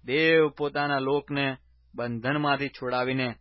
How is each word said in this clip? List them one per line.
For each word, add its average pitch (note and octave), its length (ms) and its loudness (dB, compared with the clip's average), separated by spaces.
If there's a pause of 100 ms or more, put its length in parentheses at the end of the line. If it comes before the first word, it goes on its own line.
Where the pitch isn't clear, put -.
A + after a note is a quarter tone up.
દેવ D#3 440 4
પોતાના C#3+ 500 -2
લોકને C#3 580 -2 (380)
બંધનમાંથી C3+ 720 -2
છોડાવીને B2+ 720 -2